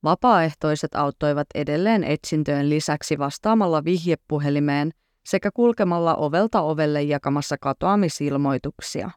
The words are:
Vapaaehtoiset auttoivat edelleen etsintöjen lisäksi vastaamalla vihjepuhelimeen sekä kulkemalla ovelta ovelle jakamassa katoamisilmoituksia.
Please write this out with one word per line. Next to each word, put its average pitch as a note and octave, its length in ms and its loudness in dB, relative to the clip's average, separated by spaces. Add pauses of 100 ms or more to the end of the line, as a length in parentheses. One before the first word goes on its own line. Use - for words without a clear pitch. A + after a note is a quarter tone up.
Vapaaehtoiset D#3+ 920 2
auttoivat D3 600 0
edelleen E3+ 480 0
etsintöjen D3 680 -2
lisäksi D3+ 480 -2
vastaamalla E3 680 0
vihjepuhelimeen D3 1080 0 (340)
sekä G3+ 280 -2
kulkemalla F3 640 2
ovelta F3 460 0
ovelle D3+ 420 0
jakamassa C#3+ 580 -2
katoamisilmoituksia. C#3+ 1600 -2